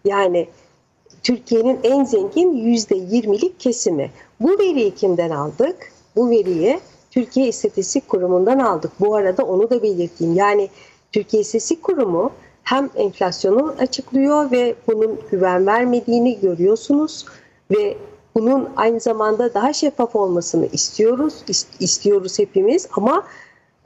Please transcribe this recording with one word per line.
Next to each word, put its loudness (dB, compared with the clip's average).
Yani 0
Türkiye'nin 0
en 2
zengin 0
yüzde 0
yirmilik -2
kesimi. -2
Bu 2
veriyi 0
kimden 0
aldık? -4
Bu 2
veriyi 2
Türkiye 0
İstatistik -4
Kurumu'ndan 2
aldık. -2
Bu 2
arada 0
onu 0
da 0
belirteyim. -2
Yani 2
Türkiye 0
İstatistik -4
Kurumu 0
hem -2
enflasyonu 0
açıklıyor 0
ve 0
bunun 0
güven 2
vermediğini 2
görüyorsunuz 0
ve 0
bunun 2
aynı 0
zamanda 0
daha 0
şeffaf -2
olmasını 0
istiyoruz, 0
is-, -4
istiyoruz 0
hepimiz 2
ama 0